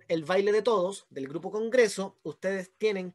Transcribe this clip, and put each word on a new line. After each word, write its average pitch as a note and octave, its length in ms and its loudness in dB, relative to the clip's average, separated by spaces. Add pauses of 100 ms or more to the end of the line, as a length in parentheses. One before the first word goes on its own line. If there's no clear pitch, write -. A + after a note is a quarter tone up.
El E3 160 0
baile G3 280 2
de G#3+ 100 4
todos, G3 480 0
del C3+ 180 -10
grupo E3+ 240 -8
Congreso, G#3+ 720 0
ustedes F#3 540 -6
tienen G3 380 -2